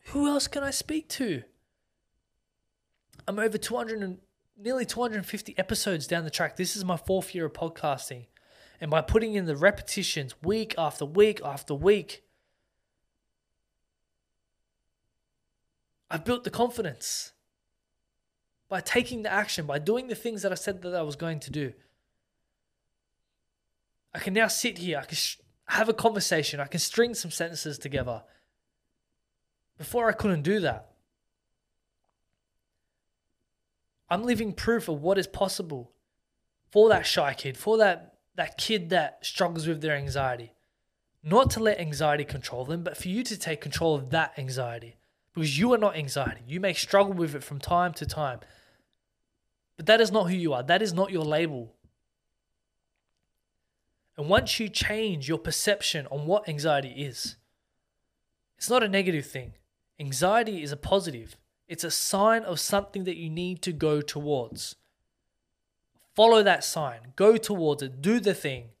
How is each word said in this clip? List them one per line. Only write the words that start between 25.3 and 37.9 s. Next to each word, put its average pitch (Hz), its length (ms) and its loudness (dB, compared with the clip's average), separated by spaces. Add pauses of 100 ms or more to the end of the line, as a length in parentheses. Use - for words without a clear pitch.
have 220 240 2
a 220 40 4
conversation, 190 680 0
I 139 60 -4
can 165 140 -6
string 233 340 2
some 170 180 -8
sentences 160 460 -6
together. 127 460 -6 (1500)
Before 233 320 0
I 202 40 2
couldn't 190 280 0
do 196 200 2
that. 120 280 -4 (3250)
I'm 190 140 0
living 226 300 0
proof 226 340 0
of 151 140 -4
what 185 160 2
is 185 100 0
possible 160 640 -4 (800)
for 220 180 8
that 185 160 6
shy 143 280 2
kid, 135 240 -8
for 220 200 2
that, 190 380 2 (200)